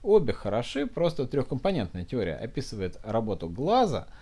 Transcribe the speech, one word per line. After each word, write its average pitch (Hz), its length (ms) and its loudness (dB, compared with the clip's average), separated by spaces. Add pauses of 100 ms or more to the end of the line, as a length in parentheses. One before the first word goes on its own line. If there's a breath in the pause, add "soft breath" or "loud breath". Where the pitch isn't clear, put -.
Обе 196 300 6
хороши, 120 540 -2
просто 151 400 0
трёхкомпонентная 139 760 0
теория 92 300 0
описывает 95 680 -6
работу 107 460 -2
глаза, 151 580 2 (140 loud breath)